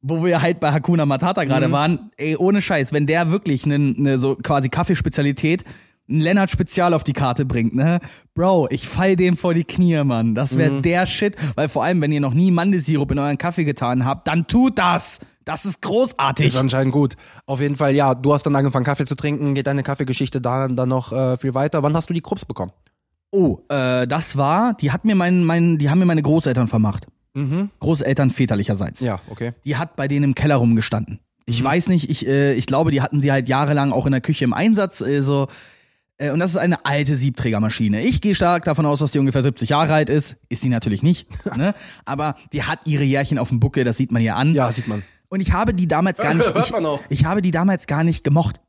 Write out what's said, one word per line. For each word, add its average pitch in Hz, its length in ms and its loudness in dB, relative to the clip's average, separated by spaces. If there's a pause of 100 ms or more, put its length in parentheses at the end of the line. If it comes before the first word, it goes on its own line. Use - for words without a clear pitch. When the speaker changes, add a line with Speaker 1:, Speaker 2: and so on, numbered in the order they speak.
Speaker 1:
Wo 160 200 -2
wir 170 160 2
halt 170 180 0
bei 147 140 0
Hakuna 156 320 2
Matata 156 400 0
gerade 131 240 2
Speaker 2:
Mhm. - 20 0
Speaker 1:
waren, 147 460 0
ey, 156 180 -4
ohne 196 260 2
Scheiß, 147 300 -2
wenn 147 160 0
der 160 240 0
wirklich 160 340 -2
nen, 143 360 0
ne, 139 180 2
so 135 160 0
quasi 139 320 0
Kaffeespezialität, 156 960 -2 (460)
ein 151 100 0
Lennart-Spezial 175 760 2
auf 156 120 0
die 143 80 -2
Karte 135 320 0
bringt, 120 280 -2
ne? 165 280 0 (340)
Bro, 175 340 2
ich 127 160 -6
fall 190 300 2
dem 180 220 2
vor 175 160 0
die 170 100 0
Knie, 165 400 2
Mann. 113 320 0
Das 131 220 -2
wär 156 140 4
Speaker 2:
Mhm. 139 100 -2
Speaker 1:
der 175 240 2
Shit, 208 320 -2 (180)
weil 147 140 -2
vor 127 160 -2
allem, 175 160 2
wenn 147 100 0
ihr 147 80 0
noch 139 140 0
nie 180 180 4
Mandelsirup 165 600 0
in 143 80 0
euren 143 180 -2
Kaffee 170 260 -2
getan 127 400 -2
habt, 135 240 -4
dann 160 180 0
tut 247 320 2
das! 180 420 0 (260)
Das 160 200 -8
ist 190 160 -8
großartig! 156 680 0
Speaker 2:
Ist 131 100 0
anscheinend 131 340 0
gut. 139 240 0 (300)
Auf 135 160 -6
jeden 143 160 -2
Fall, 139 180 2
ja, 139 180 4
du 127 200 2
hast 143 120 0
dann 147 120 2
angefangen, 135 260 0
Kaffee 143 220 -2
zu 139 100 -6
trinken, 147 380 -2
geht 135 140 -2
deine 139 160 -2
Kaffeegeschichte 135 580 -4
da, 127 260 -2
dann 127 220 -2
noch, 127 240 -2
äh, 127 240 0
viel 131 160 -4
weiter. 147 280 0
Wann 147 140 2
hast 165 140 -4
du 180 40 -2
die 170 80 -2
Krups - 220 -6
bekommen? 92 300 -8 (580)
Speaker 1:
Oh, 175 280 2 (100)
äh, 127 360 0
das 143 300 -4
war, 170 380 2
die 143 180 -2
hat 180 140 -2
mir 214 100 2
mein, 180 300 2
mein, 170 320 4
die 143 120 2
haben 165 100 2
mir 185 60 4
meine 165 160 2
Großeltern 139 460 2
vermacht. 107 400 0 (280)
Speaker 2:
Mhm. 151 440 -2
Speaker 1:
Großeltern 139 500 2
väterlicherseits. 104 680 -2
Speaker 2:
Ja, 110 280 -4
okay. 117 260 -10 (120)
Speaker 1:
Die 143 100 -4
hat 160 200 -6
bei 139 120 -4
denen 143 160 0
im 139 120 2
Keller 143 220 2
rumgestanden. 113 640 0 (280)
Ich 117 140 -2
Speaker 2:
Mhm. 135 40 -2
Speaker 1:
weiß 160 220 0
nicht, 175 240 2
ich, - 160 -4
äh, 139 260 2
ich 117 140 -2
glaube, 151 240 2
die 139 100 0
hatten 143 200 -2
sie 139 100 2
halt 131 180 0
jahrelang 139 420 0
auch 117 140 0
in 135 60 2
der 131 100 0
Küche 151 240 -2
im 120 80 0
Einsatz, 202 480 0
äh, 139 200 0
so. 139 260 0 (720)
Äh, 147 100 -4
und 143 80 -2
das 175 140 0
ist 175 60 -2
eine 170 280 0
alte 143 300 0
Siebträgermaschine. 110 880 -2
Ich - 180 0
gehe 208 140 2
stark 175 300 0
davon 156 200 0
aus, 147 140 0
dass 147 100 0
die - 80 -2
ungefähr 135 240 2
siebzig 120 280 -2
Jahre 156 260 2
alt 156 140 2
ist. 147 260 -2 (120)
Ist 113 140 -8
sie 131 80 -2
natürlich 110 320 -2
nicht, - 260 0 (160)
Speaker 2:
<laughs> - 140 -6
Speaker 1:
ne? 175 160 0 (320)
Aber 143 300 -4 (180)
die 143 80 -4
hat 147 240 -4
ihre 147 180 0
Jährchen 139 360 2
auf 120 100 -2
dem 123 100 0
Buckel, 131 240 2
das 120 140 0
sieht 131 140 -2
man 117 100 0
ihr 110 140 0
an. 143 180 2
Speaker 2:
Ja, 131 180 0
sieht 113 160 -6
man. 107 140 -6 (260)
Speaker 1:
Und 190 120 -6
ich 185 140 0
habe 220 200 0
die 180 140 0
damals 165 320 0
gar 151 160 0
nicht, 165 100 4
Speaker 2:
<laughs> 147 80 0
Hört 226 120 0
Speaker 1:
ich, - 60 -6
Speaker 2:
man 202 140 -2
auch. 147 140 -2 (100)
Speaker 1:
ich 139 160 2
habe 196 160 0
die 180 80 2
damals 175 380 0
gar 147 160 0
nicht 165 200 0
gemocht. 151 460 0